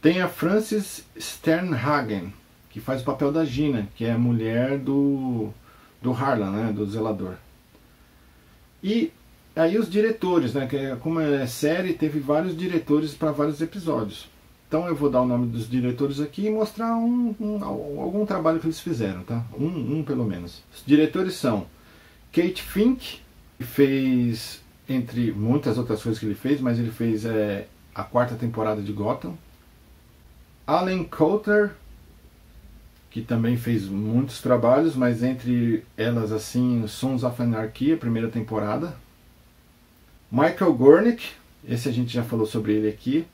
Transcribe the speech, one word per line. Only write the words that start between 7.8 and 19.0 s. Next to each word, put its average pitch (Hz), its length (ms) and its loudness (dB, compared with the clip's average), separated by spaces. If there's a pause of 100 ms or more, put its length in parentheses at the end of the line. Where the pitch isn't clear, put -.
E 220 300 0 (420)
aí 165 240 4
os 220 120 0
diretores, 180 640 2
né, 135 120 -2
que 139 100 -4
é, 135 200 -4
como 160 240 -2
é 143 260 0
série, 165 460 -2
teve 156 260 -2
vários 151 380 0
diretores 156 580 0
pra 156 180 -2
vários 147 280 -2
episódios. 151 680 -6 (360)
Então 170 220 -2
eu 160 80 -2
vou 143 140 2
dar 127 100 4
o 127 60 4
nome 123 220 0
dos 113 200 -6
diretores 127 500 -2
aqui 151 280 -4
e 214 40 0
mostrar 220 460 -2
um, 233 420 0
um, 208 240 -4
al-, 147 380 -6
algum 202 240 -2
trabalho 165 340 0
que 160 80 -4
eles 160 140 -2
fizeram, 104 420 -4